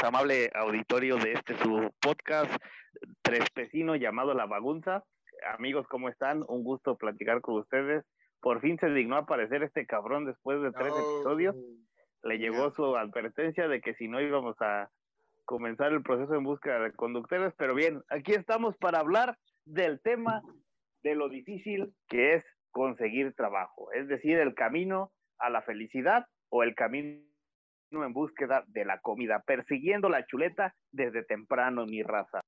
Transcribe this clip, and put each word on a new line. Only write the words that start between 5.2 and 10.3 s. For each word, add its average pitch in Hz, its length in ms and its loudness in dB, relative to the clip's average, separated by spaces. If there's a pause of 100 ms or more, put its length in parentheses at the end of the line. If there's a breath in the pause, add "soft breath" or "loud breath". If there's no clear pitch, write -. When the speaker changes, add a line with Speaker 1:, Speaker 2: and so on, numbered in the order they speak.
Speaker 1:
Amigos, 131 340 -2
¿cómo 127 220 -4
están? 143 380 -2
Un 123 160 -4
gusto 127 340 -2
platicar 110 440 -2
con 110 180 -2
ustedes. 139 440 0 (380)
Por 120 200 2
fin 160 180 2
se 175 100 2
dignó 131 260 2
a 151 40 4
aparecer 139 440 0
este 143 220 -4
cabrón 117 400 -2
después 135 360 -4